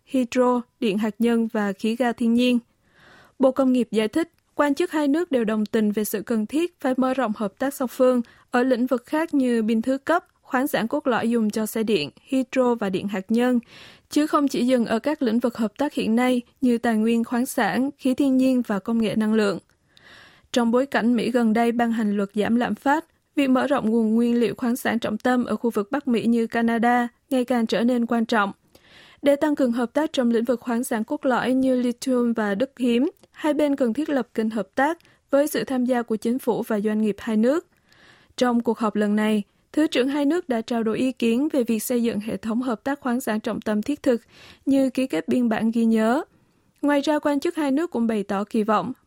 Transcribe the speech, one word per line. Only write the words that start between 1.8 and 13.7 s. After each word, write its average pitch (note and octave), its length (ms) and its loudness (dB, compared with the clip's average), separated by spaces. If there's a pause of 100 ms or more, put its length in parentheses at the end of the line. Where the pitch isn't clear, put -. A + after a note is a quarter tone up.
ga A#3+ 160 0
thiên A#3 220 0
nhiên. B3 260 4 (800)
Bộ C4 120 4
Công C4 220 2
nghiệp B3 180 0
giải G#3+ 160 0
thích, D#4+ 240 -2 (240)
quan D4 200 2
chức F4 160 -2
hai D4+ 160 0
nước D#4+ 240 0
đều A#3+ 120 0
đồng G#3+ 220 -2
tình G#3+ 260 0
về G#3+ 120 -2
sự G#3 180 -6
cần A3 240 -2
thiết E4 340 -4
phải C4 180 -2
mở C4 160 0
rộng B3+ 220 -2
hợp G3+ 240 -6
tác C4+ 140 -2
song C4 140 -4
phương B3+ 340 2 (300)
ở B3 120 2
lĩnh B3+ 240 0
vực B3 180 -2
khác D#4 280 -4
như B3 340 0
pin A3+ 140 2
thứ C4 160 -2
cấp, E4 280 -2 (160)
khoáng C4+ 260 -2
sản G#3+ 200 -2
cốt D4 200 -4
lõi A#3 220 0
dùng A3+ 200 0
cho A3 160 -4
xe A3+ 180 -4
điện, F3+ 260 0 (120)
hydro B3+ 540 0
và G#3+ 140 -4
điện F#3+ 180 -4
hạt F#3+ 220 -6
nhân, A#3+ 300 2 (500)